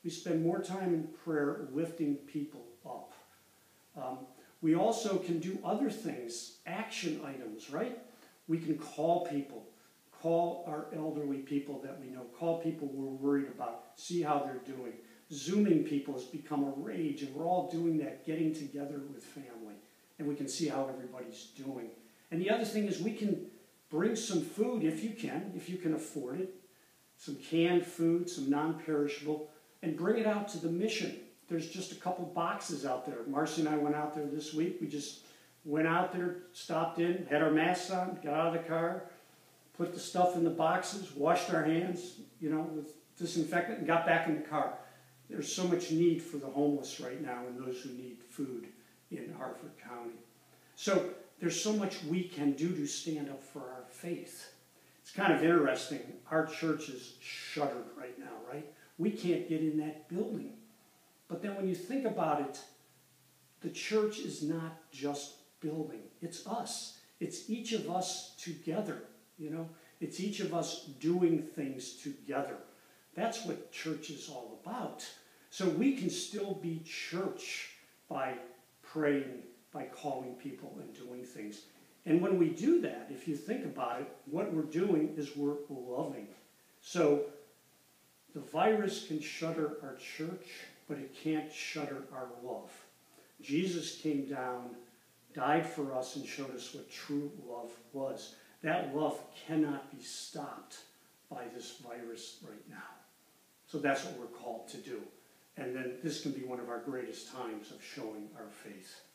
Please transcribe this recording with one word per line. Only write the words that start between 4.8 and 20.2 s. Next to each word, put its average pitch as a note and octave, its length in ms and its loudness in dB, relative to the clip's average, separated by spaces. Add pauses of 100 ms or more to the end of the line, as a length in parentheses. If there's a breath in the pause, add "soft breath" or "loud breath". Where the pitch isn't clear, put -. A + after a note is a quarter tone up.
can E3+ 220 2
do F#3 240 -2
other G#3+ 260 2
things, B2+ 760 -6
action F3 600 -4
items, B2 440 -10
right? G3+ 280 -2 (500 loud breath)
We E3 100 4
can D#3+ 200 0
call E3+ 500 2
people, C3 380 -4 (460 soft breath)
call E3+ 560 2
our D3+ 260 -4
elderly D3 440 -2
people C#3 460 -2
that C3+ 180 -8
we B2+ 60 -12
know, B2+ 160 -10 (140)
call E3 220 2
people D#3 320 -2
we're C3+ 140 -4
worried C#3 420 2
about, - 360 -6 (120)
see F3 260 -2
how D3 180 4
they're C3 360 -4
doing. A#2+ 180 -6 (380 loud breath)
Zooming E3+ 520 6
people C#3 320 0
has B2 80 -4
become C#3+ 400 -2
a C3+ 120 0
rage, D#3+ 460 -2
and C3 120 -6
we're D#3+ 120 -2
all F3+ 260 2
doing E3 280 2
that, - 260 -4
getting D#3+ 280 2
together C#3+ 480 -6 (120)
with A2+ 100 -14
family, A2+ 520 -12 (440 soft breath)
and D3 80 0